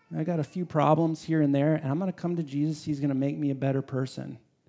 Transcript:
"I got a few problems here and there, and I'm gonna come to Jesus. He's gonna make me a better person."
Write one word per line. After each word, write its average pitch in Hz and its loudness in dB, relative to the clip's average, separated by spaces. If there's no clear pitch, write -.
"I 156 -2
got 165 -2
a 147 0
few 180 -6
problems 156 2
here 160 2
and 143 4
there, 147 4
and 135 -2
I'm 151 0
gonna 190 -2
come 175 -4
to 170 0
Jesus. 147 -2
He's 147 -2
gonna 143 0
make 139 0
me 143 0
a 135 -2
better 135 0
person." 131 -6